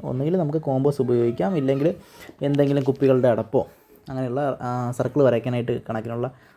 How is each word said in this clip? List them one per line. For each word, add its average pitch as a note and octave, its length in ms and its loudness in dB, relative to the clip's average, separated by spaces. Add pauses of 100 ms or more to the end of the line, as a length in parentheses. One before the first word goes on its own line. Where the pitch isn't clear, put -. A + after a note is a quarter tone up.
(100)
ഒന്നുകിൽ C#3+ 320 -2
നമുക്ക് D3+ 260 -2
കോമ്പസ് C#3 360 0
ഉപയോഗിക്കാം, A#2+ 460 0 (100)
ഇല്ലെങ്കിൽ C#3 280 2 (600)
എന്തെങ്കിലും C#3+ 400 2
കുപ്പികളുടെ C3 440 4
അടപ്പോ A2+ 300 0 (480)
അങ്ങനെയുള്ള, C3 320 -4 (260)
ആ, - 20 -4 (280)
സർക്കിൾ B2 280 0
വരയ്ക്കാനായിട്ട് A#2+ 480 2 (140)
കണക്കിനുള്ള A#2 400 -4 (280)